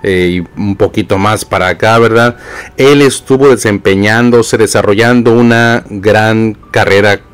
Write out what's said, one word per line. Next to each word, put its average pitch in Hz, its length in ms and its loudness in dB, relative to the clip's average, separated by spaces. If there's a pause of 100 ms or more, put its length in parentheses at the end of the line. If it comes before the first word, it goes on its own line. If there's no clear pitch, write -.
eh, 90 380 -2
y - 180 -14
un 98 180 -6
poquito 98 420 -4
más 104 260 -4
para 92 240 -4
acá, 110 300 0
¿verdad? 117 400 0 (400)
Él 143 240 4
estuvo 135 480 2
desempeñándose, 110 1040 0
desarrollando 113 800 0
una 117 560 0
gran 107 680 0 (140)
carrera 101 500 0 (140)